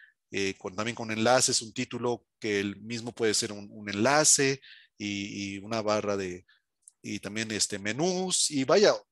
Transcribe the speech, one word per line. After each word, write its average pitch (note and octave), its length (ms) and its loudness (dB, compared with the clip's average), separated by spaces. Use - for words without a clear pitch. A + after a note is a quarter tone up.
eh, G2 280 -2
con, F#2+ 180 -10
también A2+ 180 -4
con A2+ 160 -8
enlaces, A#2+ 520 4
un A2 100 -14
título A#2+ 540 -4
que G#2 220 0
el G2+ 220 -2
mismo A2+ 300 -8
puede A2 220 0
ser G#2+ 180 -2
un, G2+ 180 -14
un G#2+ 180 -12
enlace C3+ 720 4
y, G2+ 560 -6
y G2+ 40 -10
una A2 220 -6
barra G#2 360 0
de, F#2 280 -6
y G#2+ 180 -8
también, A2 320 -6
este, G2+ 260 -2
menús, F3 720 -2
y C3+ 140 0
vaya, E3 280 6